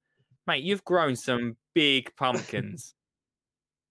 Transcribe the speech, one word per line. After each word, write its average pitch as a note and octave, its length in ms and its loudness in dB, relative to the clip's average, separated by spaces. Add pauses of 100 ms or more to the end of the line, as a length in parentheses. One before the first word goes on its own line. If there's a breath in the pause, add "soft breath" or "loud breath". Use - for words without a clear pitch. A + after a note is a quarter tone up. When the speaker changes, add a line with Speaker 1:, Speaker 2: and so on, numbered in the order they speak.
(460)
Speaker 1:
Mate, D3+ 180 -2
you've G3 200 -2
grown E3 320 2
some A#2+ 400 -2 (180)
big C#3 420 2
pumpkins. A2+ 840 -4
Speaker 2:
<laughs> - 60 -20 (880)